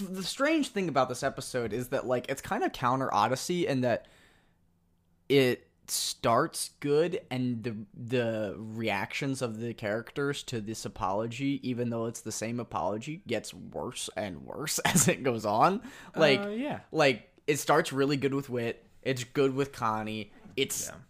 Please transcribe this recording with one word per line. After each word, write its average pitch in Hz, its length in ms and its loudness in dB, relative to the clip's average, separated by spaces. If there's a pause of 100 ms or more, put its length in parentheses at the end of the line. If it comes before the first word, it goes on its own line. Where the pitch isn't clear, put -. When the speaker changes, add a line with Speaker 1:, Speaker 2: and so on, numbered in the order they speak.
Speaker 1:
the 190 200 -6
strange 285 460 2
thing 190 200 0
about 127 200 4
this 123 140 -6
episode 123 500 -2
is 123 160 -2
that, 131 180 0
like, 123 220 0
it's 139 120 -4
kind 233 220 -2
of 349 100 0
counter 131 400 0
Odyssey 127 540 2
in 131 140 2
that 120 240 2 (1200)
it 131 380 4 (200)
starts - 920 0
good, 156 500 2
and 123 340 -2
the, 113 120 -4 (180)
the 113 640 -2
reactions 110 840 -4
of 110 180 -4
the 117 140 -4
characters 117 680 -4
to 117 180 -6
this 107 240 -6
apology, 117 840 -2
even 120 220 -2
though 113 160 -2
it's 117 160 -6
the 110 100 -8
same 117 280 -4
apology, 113 680 -4
gets 107 260 -4
worse 95 640 -8
and 90 300 -6
worse - 340 -4
<laughs> - 60 0
as - 220 4
it 170 160 2
goes 117 220 0
on. 139 360 4 (340)
Like, 147 260 6
Speaker 2:
Uh, 202 80 -4
yeah. 233 300 -4 (120)
Speaker 1:
like, 139 380 4 (180)
it 147 100 4
starts 160 340 4
really 139 260 2
good 135 160 0
with 139 160 -2
Whit. 117 360 -4 (180)
It's 123 200 -2
good 135 320 2
with 135 160 0
Connie. 110 600 -4 (240)
It's - 340 -2
Speaker 2:
Yeah. - 60 -14 (140)